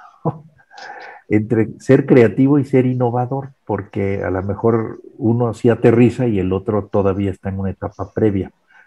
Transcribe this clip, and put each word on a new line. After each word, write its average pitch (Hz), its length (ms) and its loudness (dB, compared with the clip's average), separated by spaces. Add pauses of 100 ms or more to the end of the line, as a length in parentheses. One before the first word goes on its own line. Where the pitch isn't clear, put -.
(240)
<laughs> - 1040 -14
entre 110 500 -2
ser 135 280 4
creativo 135 520 4
y 127 60 0
ser 127 220 2
innovador? 123 640 -4 (140)
Porque 98 580 -4
a 92 80 -4
lo 92 100 -4
mejor 110 580 -2 (180)
uno 117 360 0
sí 120 160 0
aterriza 117 560 4
y 107 140 -2
el 92 120 -2
otro 98 360 -2
todavía 98 420 -2
está 95 200 -10
en 95 100 -6
una 98 100 -4
etapa 95 420 -10
previa. 101 400 -2 (360)